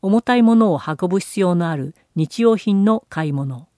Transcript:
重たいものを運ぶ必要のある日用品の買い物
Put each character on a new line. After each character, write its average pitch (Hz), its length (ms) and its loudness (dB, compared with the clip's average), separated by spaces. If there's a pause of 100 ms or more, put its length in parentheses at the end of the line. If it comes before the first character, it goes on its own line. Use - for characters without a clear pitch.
重 208 200 2
た 247 160 0
い 240 60 4
も 226 120 4
の 220 180 4
を 139 60 -2
運 156 300 -4
ぶ 196 100 0
必 - 220 -8
要 180 140 2
の 170 140 0
あ 160 60 -4
る 139 200 -8 (200)
日 160 280 -2
用 226 120 4
品 196 300 0
の 220 240 0
買 160 200 -6
い - 40 -4
物 139 340 -8 (100)